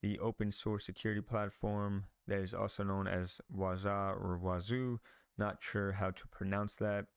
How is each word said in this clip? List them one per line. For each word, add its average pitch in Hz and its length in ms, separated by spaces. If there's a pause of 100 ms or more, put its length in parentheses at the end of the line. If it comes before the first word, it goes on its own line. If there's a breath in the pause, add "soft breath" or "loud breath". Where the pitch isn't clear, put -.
the 104 180
open 110 320
source 104 340
security 104 360
platform 104 840 (220)
that 101 120
is 95 140
also 101 300
known 98 240
as 92 340 (140)
Waza 98 560
or 95 300
Wazoo. 110 580 (380 loud breath)
Not 104 240
sure 101 320
how 95 180
to - 160
pronounce 101 480
that. 104 300 (120)